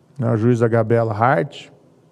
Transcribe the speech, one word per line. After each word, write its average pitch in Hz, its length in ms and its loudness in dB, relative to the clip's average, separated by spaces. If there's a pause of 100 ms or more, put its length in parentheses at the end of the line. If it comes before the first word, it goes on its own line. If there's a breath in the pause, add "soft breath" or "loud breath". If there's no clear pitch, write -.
(180)
né, 117 100 -2
a 120 80 0
juíza 117 320 2
Gabriela 113 440 0
Hart, 135 560 -2 (440)